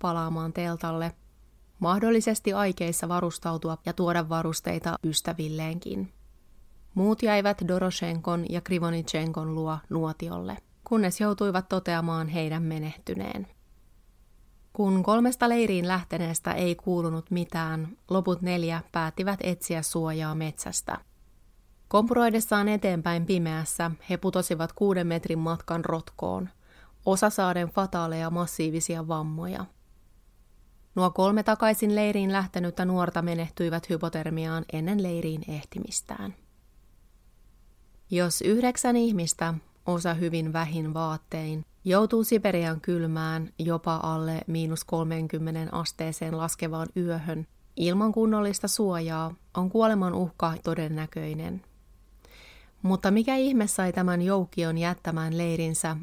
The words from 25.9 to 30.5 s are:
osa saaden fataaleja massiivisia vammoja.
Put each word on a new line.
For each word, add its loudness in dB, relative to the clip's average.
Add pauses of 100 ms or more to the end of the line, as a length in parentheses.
osa 4
saaden 0
fataaleja -2
massiivisia -2
vammoja. -4 (1300)